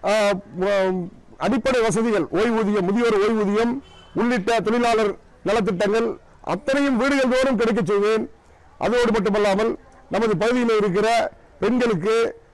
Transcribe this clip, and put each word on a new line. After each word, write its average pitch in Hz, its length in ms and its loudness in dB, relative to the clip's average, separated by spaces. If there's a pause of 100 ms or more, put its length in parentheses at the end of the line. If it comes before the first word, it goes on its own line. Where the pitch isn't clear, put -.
ஆ, 202 260 2 (300)
உம், 190 520 0 (260)
அடிப்படை 240 440 0
வசதிகள், 220 420 0
ஓய்வூதியம், 214 580 0
முதியோர் 214 360 2
ஓய்வூதியம் 214 600 0 (340)
உள்ளிட்ட 226 460 0
தொழிலாளர் 226 560 0 (300)
நலத்திட்டங்கள் 208 720 0 (240)
அத்தனையும் 269 560 -2
வீடுகள் 269 320 0
தோறும் 254 280 0
கிடைக்கச் 220 280 0
செய்வேன். 208 460 0 (460)
அதோடு 240 340 0
மட்டுமல்லாமல், 208 680 0 (320)
நமது 214 280 0
பகுதியில் 226 400 0
இருக்கிற 208 540 0 (280)
பெண்களுக்கு 226 840 0 (120)